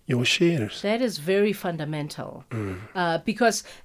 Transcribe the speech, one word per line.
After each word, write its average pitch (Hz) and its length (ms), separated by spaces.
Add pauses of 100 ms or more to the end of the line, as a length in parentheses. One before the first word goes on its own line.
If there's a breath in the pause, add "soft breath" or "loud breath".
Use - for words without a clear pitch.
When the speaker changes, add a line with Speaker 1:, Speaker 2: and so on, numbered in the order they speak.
Speaker 1:
your 123 200
shares." 170 560
Speaker 2:
That 220 200
is 220 160
very 196 360
fundamental. 151 1000
Speaker 1:
Mm. 101 260 (160)
Speaker 2:
Uh, 170 260
because 220 440 (220 loud breath)